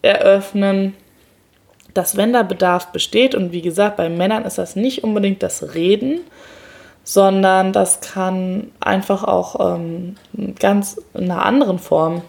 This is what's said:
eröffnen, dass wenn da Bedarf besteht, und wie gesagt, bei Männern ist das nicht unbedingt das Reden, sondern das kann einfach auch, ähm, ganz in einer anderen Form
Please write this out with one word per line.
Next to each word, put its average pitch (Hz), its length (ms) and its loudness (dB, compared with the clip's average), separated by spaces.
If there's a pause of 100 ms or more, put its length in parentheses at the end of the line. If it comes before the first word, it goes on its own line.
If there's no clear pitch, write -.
eröffnen, 196 920 2 (1000)
dass 190 240 -2
wenn 220 160 2
da 233 100 4
Bedarf 180 440 0
besteht, 254 460 0
und 180 200 -2
wie 175 80 -6
gesagt, 196 340 0
bei 165 140 -2
Männern 190 340 0
ist 196 140 -6
das - 180 -6
nicht 247 300 -2
unbedingt 202 360 0
das 156 320 -6
Reden, 214 460 0 (880)
sondern 190 680 4
das 196 300 0
kann 185 680 -4 (100)
einfach 190 420 0
auch, - 540 0
ähm, 175 400 -8 (420)
ganz 202 400 0 (140)
in 180 180 -4
einer 165 140 -2
anderen 208 340 2
Form 165 500 0